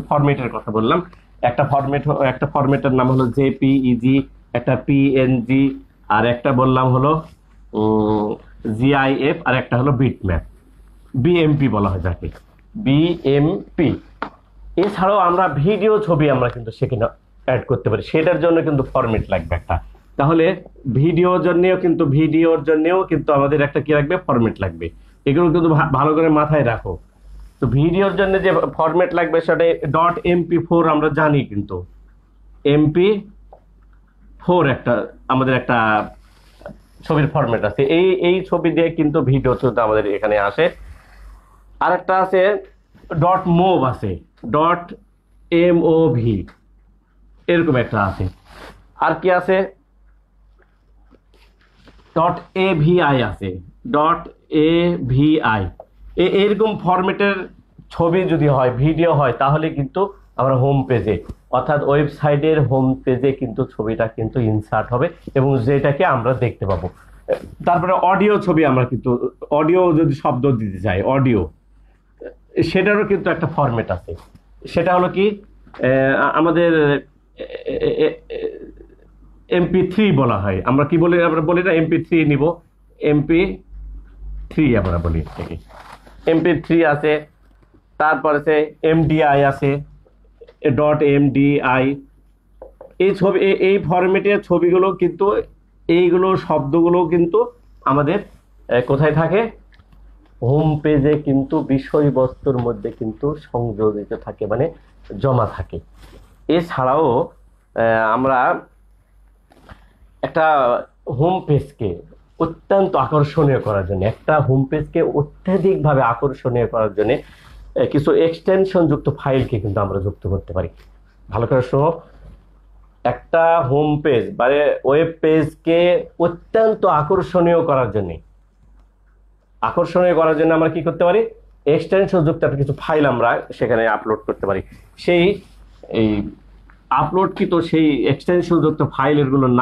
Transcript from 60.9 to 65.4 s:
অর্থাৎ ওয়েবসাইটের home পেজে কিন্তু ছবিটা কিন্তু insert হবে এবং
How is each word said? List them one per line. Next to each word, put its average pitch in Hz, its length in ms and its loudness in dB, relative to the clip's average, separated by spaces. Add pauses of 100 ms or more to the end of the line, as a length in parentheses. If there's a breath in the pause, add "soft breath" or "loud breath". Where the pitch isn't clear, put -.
অর্থাৎ 147 320 0
ওয়েবসাইটের 151 720 2 (100)
home 131 180 0 (180)
পেজে 131 260 0 (100)
কিন্তু 120 200 -6 (120)
ছবিটা 110 340 -4 (100)
কিন্তু 110 220 -6 (120)
insert 107 420 -2
হবে 127 140 0 (320 loud breath)
এবং 135 120 2 (160)